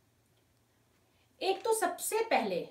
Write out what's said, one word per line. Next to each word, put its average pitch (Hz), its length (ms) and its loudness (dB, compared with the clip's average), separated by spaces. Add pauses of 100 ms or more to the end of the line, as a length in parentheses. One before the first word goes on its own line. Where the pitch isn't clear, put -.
(1400)
एक - 240 -2
तो 453 100 2
सबसे - 500 -2
पहले 202 460 0